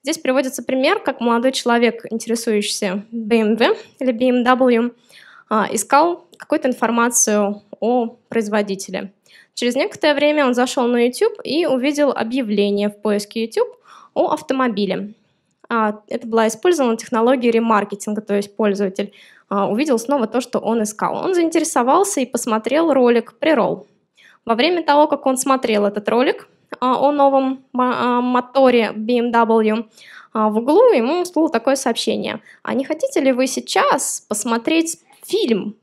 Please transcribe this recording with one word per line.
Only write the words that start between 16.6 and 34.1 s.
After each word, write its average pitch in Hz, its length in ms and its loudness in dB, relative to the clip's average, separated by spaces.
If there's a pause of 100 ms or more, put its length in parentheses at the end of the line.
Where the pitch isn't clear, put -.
технология 240 540 0
ремаркетинга, 214 680 -2
то 202 120 -6
есть 202 220 -4
пользователь, 202 580 -2 (360)
а, 196 200 0
увидел 240 300 0
снова 190 260 0
то, 247 160 -2
что - 160 -6
он 220 240 -2
искал. - 340 -4
Он 370 200 -2
заинтересовался 320 840 2
и 247 40 0
посмотрел 254 680 0
ролик 240 460 2
преролл. 202 480 0 (600)
Во 226 100 0
время 330 280 2
того, 302 240 4
как 285 180 -4
он 262 120 2
смотрел 254 480 0
этот 208 240 -2
ролик, 247 380 0 (320)
а, 247 200 0
о 285 120 4
новом 269 520 2 (100)
мо-, 247 200 0
а, 247 280 0
моторе 247 720 2
B 220 280 -2
M 240 120 0
W, 226 540 2 (480)
а, 214 160 0
в 214 80 0
углу 330 360 4
ему 302 300 0
всплыло 320 260 0
такое 233 260 0
сообщение: 220 680 -4 (220)
"А - 100 -6
не 254 100 -2
хотите 381 360 -4
ли 262 140 2
вы 254 120 0
сейчас - 840 -2